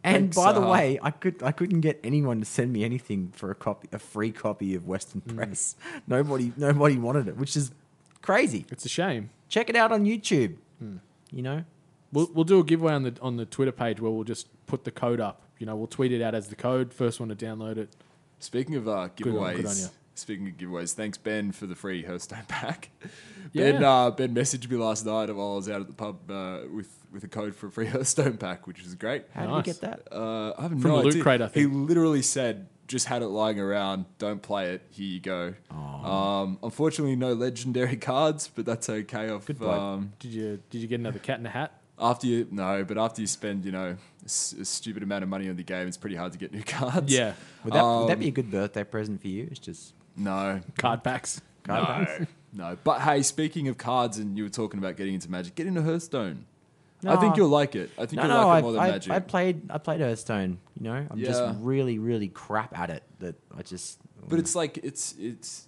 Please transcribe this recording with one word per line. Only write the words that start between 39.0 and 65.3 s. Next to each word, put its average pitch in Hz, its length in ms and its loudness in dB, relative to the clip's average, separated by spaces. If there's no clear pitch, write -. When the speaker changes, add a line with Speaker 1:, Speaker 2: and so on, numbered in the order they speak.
Speaker 2:
I've, 101 160 -8
Speaker 1:
Good 147 100 -6
bloke. 107 220 0
Speaker 2:
um, 101 400 -4
Speaker 3:
Did 120 120 -12
you, 107 280 -4
did 117 120 -8
you 113 60 -6
get 120 120 -2
another 110 200 -4
Cat - 180 -4
in 117 60 -10
the 117 60 -8
Hat? 135 240 -6
Speaker 2:
after 135 260 2
you, 117 240 2
no, 98 360 -2
but 104 120 -4
after 113 200 0
you 107 80 -2
spend, 98 380 -4
you 95 80 -6
know, 92 240 -4
a, - 40 -20
s-, - 320 -4
a 98 60 -10
stupid 104 400 -6
amount 98 180 -2
of 95 80 -4
money 98 200 -4
on 90 80 -6
the 90 60 -8
game, 92 240 -4
it's 90 100 -8
pretty 101 180 -8
hard 87 180 -6
to 85 40 -14
get 92 160 -10
new 104 100 -8
<laughs> - 20 -10
cards. 135 460 -2
Speaker 3:
Yeah. 120 220 4
Speaker 1:
Would 110 80 -2
that, 139 100 8
would 117 260 4
that - 40 4
Speaker 2:
Um, 208 60 0
Speaker 1:
be - 100 -2
a - 20 -4
good 123 200 -2
birthday 101 340 -2
present 107 340 -6
for - 80 -10
you? 101 240 -6
It's 139 80 -14
just - 340 -16
Speaker 2:
No. 98 460 -2
Speaker 3:
Card 117 260 0
packs. - 380 -4
Speaker 1:
Card - 180 0
Speaker 2:
No. - 240 0
Speaker 1:
packs? - 260 -4
Speaker 2:
No. 90 320 -8
But 135 160 2
hey, 143 200 4
speaking 151 460 0
of 123 100 -4
cards, 120 400 0
and 104 200 -4
you 107 80 -2
were 101 40 -6
talking 104 300 -4
about 92 160 -4
getting 98 180 -2
into 85 160 -6
Magic, 90 260 -6
get 165 120 -4
into 180 160 0
Hearthstone. 135 600 -2
I 185 120 6
think 202 160 8
Speaker 1:
No. 190 100 8
Speaker 2:
you'll 160 60 8
like 143 260 4
it. 90 220 -4
I - 100 -4
think 135 60 -6
Speaker 1:
No, 135 100 0
Speaker 2:
you'll 190 80 4
Speaker 1:
no, 233 160 8
Speaker 2:
like 170 60 10
it 165 40 10
Speaker 1:
I've, 156 60 6
Speaker 2:
more 120 80 0
than 113 100 2
Speaker 1:
I've, 185 120 4
Speaker 2:
Magic. 185 180 -4
Speaker 1:
I've 185 160 0
played, 180 420 2
I - 80 -6
played 160 220 -2
Hearthstone. 110 580 0
You - 60 -8
know, 135 260 -4
I'm 110 80 -6
just 127 220 0
Speaker 2:
Yeah. 117 180 0
Speaker 1:
really, 123 400 0
really 110 300 0
crap 107 500 -4
at 85 100 -2
it. 78 140 -10
That 87 160 -8
I - 40 -12
just. - 380 -12
Speaker 2:
But 165 140 0
it's 170 160 -2
like, 156 220 -2
it's, - 420 -8
it's, - 480 -12